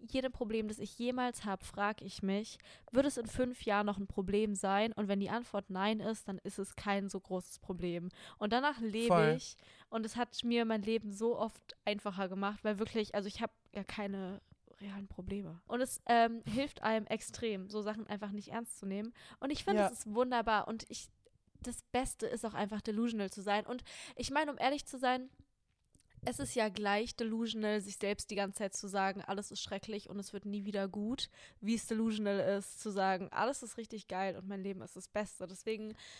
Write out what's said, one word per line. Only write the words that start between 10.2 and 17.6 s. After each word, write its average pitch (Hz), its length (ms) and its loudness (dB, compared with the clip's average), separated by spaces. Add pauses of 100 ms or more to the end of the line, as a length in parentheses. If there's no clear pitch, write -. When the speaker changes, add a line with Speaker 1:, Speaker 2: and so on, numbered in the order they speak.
Speaker 1:
mir 233 220 4
mein 220 160 2
Leben 214 280 0
so 220 280 2
oft - 360 -4 (120)
einfacher 202 420 0
gemacht, 196 360 -2
weil 214 140 2
wirklich, 214 360 0
also 202 120 0
ich 208 140 -6
hab 226 100 0 (240)
ja 202 80 -6
keine 196 600 -4 (420)
realen 196 240 -8
Probleme. 185 580 -6
Und 240 140 -2
es, 254 260 0
ähm, 233 400 6
hilft 254 360 0
einem 220 240 2
extrem, 214 640 -2